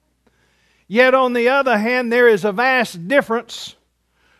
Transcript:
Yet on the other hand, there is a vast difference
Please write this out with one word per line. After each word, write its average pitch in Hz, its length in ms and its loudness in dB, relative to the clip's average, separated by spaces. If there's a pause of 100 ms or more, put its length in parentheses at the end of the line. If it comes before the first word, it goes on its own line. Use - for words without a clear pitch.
(880)
Yet 247 240 4
on 254 220 2
the 240 160 0
other 262 260 0
hand, 240 340 -2
there 247 160 2
is 208 160 2
a 208 100 -2
vast 226 540 -2
difference 233 720 -4 (640)